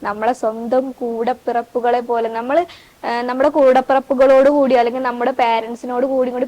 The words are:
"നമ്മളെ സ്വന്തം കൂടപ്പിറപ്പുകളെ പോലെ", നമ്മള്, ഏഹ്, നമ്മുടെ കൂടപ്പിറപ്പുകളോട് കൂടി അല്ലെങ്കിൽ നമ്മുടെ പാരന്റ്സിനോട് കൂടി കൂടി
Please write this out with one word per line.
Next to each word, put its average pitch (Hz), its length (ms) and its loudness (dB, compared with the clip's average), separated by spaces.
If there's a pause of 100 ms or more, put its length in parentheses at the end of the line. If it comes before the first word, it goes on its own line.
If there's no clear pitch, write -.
"നമ്മളെ 214 300 -2
സ്വന്തം 233 580 -4
കൂടപ്പിറപ്പുകളെ 240 1080 -4
പോലെ", 233 280 -4
നമ്മള്, 240 320 -2 (460)
ഏഹ്, 233 160 -4
നമ്മുടെ 254 260 -2
കൂടപ്പിറപ്പുകളോട് 269 1040 4
കൂടി 277 240 2
അല്ലെങ്കിൽ 240 260 2
നമ്മുടെ 240 300 -2
പാരന്റ്സിനോട് 240 760 -2
കൂടി 262 240 0
കൂടി 254 180 -4